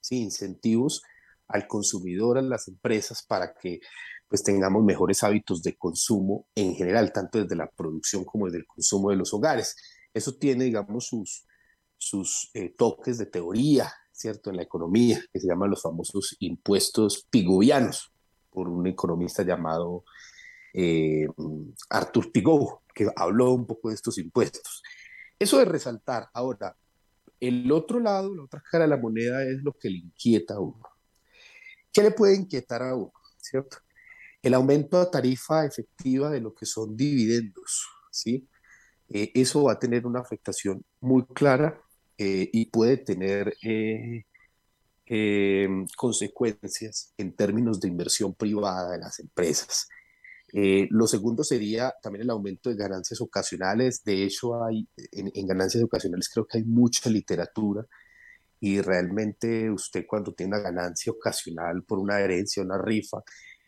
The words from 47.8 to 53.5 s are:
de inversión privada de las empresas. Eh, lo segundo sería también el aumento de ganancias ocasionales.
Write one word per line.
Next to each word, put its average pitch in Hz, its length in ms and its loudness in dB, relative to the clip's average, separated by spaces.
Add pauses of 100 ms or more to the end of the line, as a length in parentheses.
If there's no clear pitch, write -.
de 98 80 0
inversión 90 460 -2
privada 98 580 -2
de 87 60 -6
las 85 200 -14
empresas. - 720 -2 (640)
Eh, 98 380 4
lo 110 180 4
segundo 113 340 0
sería 117 580 -2
también 101 220 -10
el 123 80 -2
aumento 101 400 -4
de 113 60 -2
ganancias 98 440 -6
ocasionales. 104 840 -2